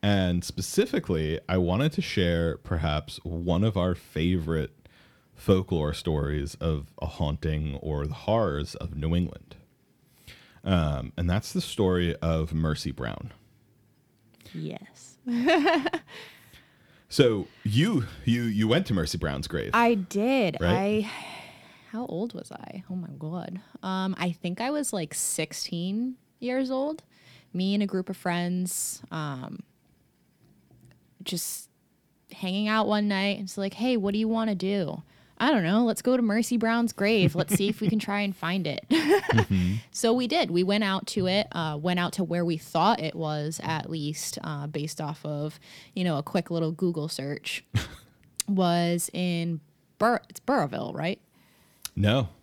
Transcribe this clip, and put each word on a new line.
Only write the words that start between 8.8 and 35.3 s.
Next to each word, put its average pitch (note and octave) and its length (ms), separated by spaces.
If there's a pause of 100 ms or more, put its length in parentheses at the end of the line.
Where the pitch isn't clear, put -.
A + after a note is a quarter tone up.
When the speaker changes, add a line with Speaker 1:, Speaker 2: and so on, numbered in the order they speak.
Speaker 1:
New D#2 180
England. - 440 (1040)
Um, D2+ 540
and F2 120
that's F#2+ 220
the F#2 100
story F2+ 600
of D#2+ 320
Mercy D#2 380
Brown. A1+ 420 (1200)
Speaker 2:
Yes. - 560 (180)
<laughs> - 0 (1800)
Speaker 1:
So A2 380 (160)
you, C3 420 (180)
you, A#2+ 200
you A2 260
went E3+ 180
to A#2+ 60
Mercy E2+ 240
Brown's D2 280
grave. B1+ 280
Speaker 2:
I A#3 220
did. G3+ 680
Speaker 1:
Right? G3+ 440
Speaker 2:
I, A3 60 (800)
how A3+ 140
old A3 280
was - 200
I? - 360
Oh F#3 60
my F3+ 140 (100)
God. E3+ 400 (240)
Um, F#3+ 340
I F3+ 140
think F3 300
I B3+ 100
was, D4 220
like, E3+ 200
sixteen F#3+ 1000 (240)
years B3+ 320
old. C#4 320 (500)
Me F#3+ 200
and G#3 100
a - 20
group F#3+ 240
of F#3+ 60
friends, F3+ 960
um, C#3+ 480 (1600)
just - 460 (640)
hanging G3 380
out A3 180
one G#3 220
night. G3 300
And G#3 60
it's - 120
like, G3 160
"Hey, B3 240
what G3+ 160
do G#3 40
you A3 120
wanna A3 260
do?" F#3 480 (340)